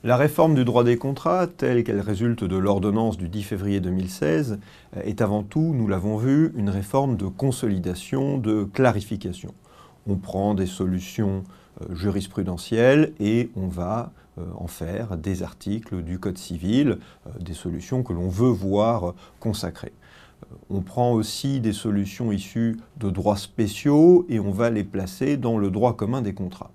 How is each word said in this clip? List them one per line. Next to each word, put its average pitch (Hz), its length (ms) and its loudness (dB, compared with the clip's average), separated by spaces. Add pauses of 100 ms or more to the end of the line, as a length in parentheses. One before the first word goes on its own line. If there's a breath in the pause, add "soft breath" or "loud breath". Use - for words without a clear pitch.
La 120 120 4
réforme 151 380 4
du 131 100 4
droit 120 200 4
des 120 120 6
contrats, 165 520 0
telle 127 360 0
qu'elle 101 180 -2
résulte 107 420 -2
de 92 120 0
l'ordonnance 101 640 2
du 87 120 -6
dix 104 120 -6
février 98 380 -2
deux 90 100 -2
mille 92 220 -2
seize, 147 480 0 (360 loud breath)
euh, - 80 -8
est 104 180 -4
avant 104 200 2
tout, 156 320 0
nous 117 140 0
l'avons 101 300 0
vu, 139 380 2
une 104 140 -2
réforme 113 480 0
de 98 80 -2
consolidation, 120 1120 -2
de 107 260 0
clarification. 101 920 0 (520 loud breath)
On 98 80 0
prend 98 380 -2
des 95 140 0
solutions, 95 760 -2 (380 loud breath)
euh, 90 140 -10
jurisprudentielles 101 1200 2
et 113 360 2
on 95 100 -4
va, 92 460 -4 (260 soft breath)
euh, 87 60 -10 (160)
en 87 80 -10
faire 92 500 -6
des 92 240 -4
articles 95 640 -8
du 90 160 -6
Code 92 180 -6
civil, 101 600 0 (260 loud breath)
euh, - 40 -16 (100)
des 87 160 -10
solutions 92 480 -4
que 101 100 -6
l'on 87 160 -2
veut 113 220 4
voir 98 640 0 (240 loud breath)
consacrées. - 540 -6 (500 loud breath)
Euh, - 120 -20 (140)
on 98 120 -4
prend 123 300 0
aussi 120 480 -2
des 110 140 0
solutions 101 580 -2
issues 113 460 -2 (200)
de 101 120 -2
droits 98 260 2
spéciaux 151 920 6
et 117 100 2
on 101 120 0
va 113 180 2
les 107 140 0
placer 101 540 -2
dans 117 200 0
le 98 140 2
droit 120 240 2
commun 123 260 -2
des 101 140 -4
contrats. - 400 -10